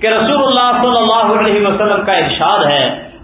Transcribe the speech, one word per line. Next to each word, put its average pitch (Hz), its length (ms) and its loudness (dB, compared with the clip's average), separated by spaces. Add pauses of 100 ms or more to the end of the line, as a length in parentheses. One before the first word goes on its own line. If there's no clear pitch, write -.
کہ 208 60 -2
رسول 254 520 0
اللہ 247 240 0
صلی 247 140 0
اللہ 220 440 2
علیہ 208 280 0
وسلم 202 360 0
کا 196 80 0
ارشاد 170 520 0
ہے، 139 460 -2 (140)